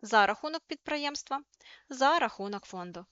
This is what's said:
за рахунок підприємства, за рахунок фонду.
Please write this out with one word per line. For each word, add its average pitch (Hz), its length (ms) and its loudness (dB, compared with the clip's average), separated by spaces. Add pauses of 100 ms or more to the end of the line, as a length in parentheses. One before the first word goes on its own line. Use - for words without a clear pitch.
за 214 240 6
рахунок 302 420 -2
підприємства, 294 760 -6 (480)
за 277 300 4
рахунок 202 460 -4
фонду. 180 460 -12